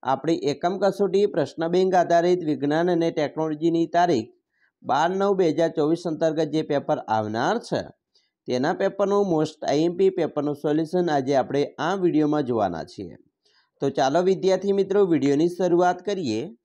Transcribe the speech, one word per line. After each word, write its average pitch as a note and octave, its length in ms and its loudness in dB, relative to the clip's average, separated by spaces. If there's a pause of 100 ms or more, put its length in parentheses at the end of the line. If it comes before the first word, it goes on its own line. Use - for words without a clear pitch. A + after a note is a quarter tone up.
આપણી C3+ 320 0
એકમ E3+ 440 -2
કસોટી G3 480 2
પ્રશ્ન E3 420 -2
બેંક F#3 260 2
આધારિત F3 500 2
વિજ્ઞાન D3+ 460 0
અને E3 200 2
ટેકનોલોજીની D#3+ 760 -2
તારીખ D#3+ 460 0 (500)
બાર C#3 280 0
નવ G3 240 0
બે F3+ 140 2
હજાર D#3+ 220 0
ચોવીસ D#3+ 360 0
અંતર્ગત D#3+ 380 -2
જે D3+ 180 -2
પેપર C#3+ 360 -2
આવનાર A2 600 -2
છે B2+ 240 -4 (640)
તેના B2+ 260 0
પેપરનું G3 600 0
most D#3 360 -2
આઈ C#3+ 140 2
એમ E3+ 140 0
પી F#3+ 140 4
પેપરનું D3 440 -2
સોલ્યુશન D#3+ 560 0
આજે C#3 260 0
આપણે C3+ 420 0
આ D#3+ 160 0
વીડિયોમાં D3+ 480 2
જોવાના G2+ 420 -2
છીએ. F2 320 -14 (640)
તો C#3 100 0
ચાલો C#3+ 320 0
વિદ્યાર્થી F#3 500 0
મિત્રો G3 320 2
વીડિયોની D3 440 2
શરૂઆત F3+ 540 2
કરીએ. F3+ 640 -4